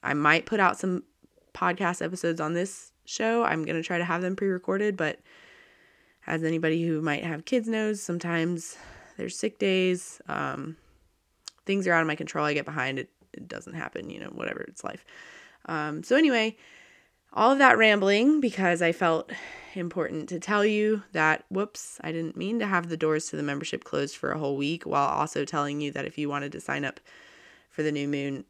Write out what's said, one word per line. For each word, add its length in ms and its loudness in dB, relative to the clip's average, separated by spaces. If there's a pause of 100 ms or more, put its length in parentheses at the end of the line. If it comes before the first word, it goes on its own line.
I 100 0
might 320 6
put 140 -2
out 180 4
some 260 -2 (500)
podcast 500 0
episodes 380 -2
on 120 -2
this 380 -4 (140)
show. 380 0
I'm 200 2
gonna 180 -4
try 160 -4
to 60 0
have 180 -2
them 140 -2
pre-recorded, 640 -2
but 220 -2 (1080)
as 160 -2
anybody 400 2
who 180 0
might 220 -2
have 220 -6
kids 240 0
knows, 340 -2
sometimes 760 -2 (400)
there's 200 -8
sick 220 -4
days. 680 0
Um, 480 -6 (920)
things 220 0
are 60 4
out 80 6
of 60 2
my 80 0
control. 300 -4
I 80 0
get 120 -2
behind. 340 -4
It, 100 -8 (220)
it 160 -16
doesn't 280 -12
happen, 340 -8
you 100 -12
know, 140 -12
whatever, 340 -6
it's 160 -20
life. 220 -10 (640)
Um, 360 -6
so 140 4
anyway, 400 4 (720)
all 200 6
of 80 4
that 180 10
rambling 640 6
because 400 2
I 100 4
felt 400 0 (420)
important 560 -4
to 100 -6
tell 260 2
you 380 2 (100)
that, 360 2
whoops, 520 -6
I 100 -6
didn't 240 -4
mean 240 -2
to 80 -2
have 220 0
the 80 -4
doors 300 0
to 100 -8
the 60 -2
membership 420 -4
closed 320 -4
for 140 -4
a 60 -4
whole 200 -2
week 280 -4
while 220 2
also 380 0
telling 340 -4
you 120 -4
that 120 -6
if 140 -8
you 100 -4
wanted 240 -4
to 80 -12
sign 240 -4
up 160 -8 (720)
for 140 -6
the 80 0
new 160 -2
moon 420 -4